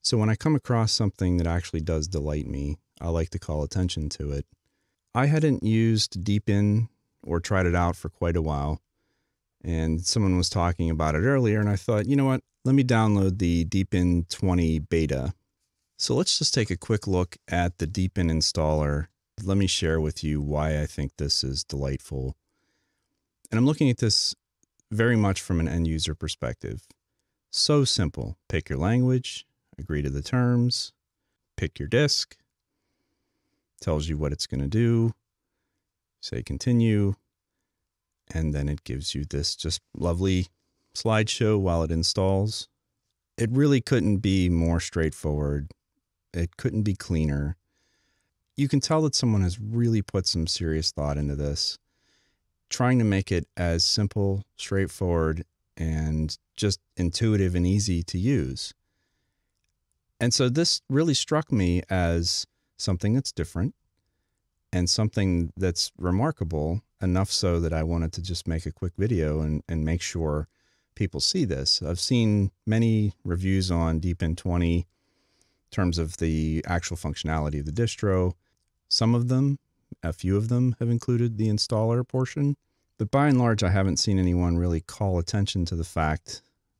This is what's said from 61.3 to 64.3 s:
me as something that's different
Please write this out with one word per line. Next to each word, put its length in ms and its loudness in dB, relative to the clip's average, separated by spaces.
me 360 2
as 560 0
something 360 0
that's 180 -2
different 440 -4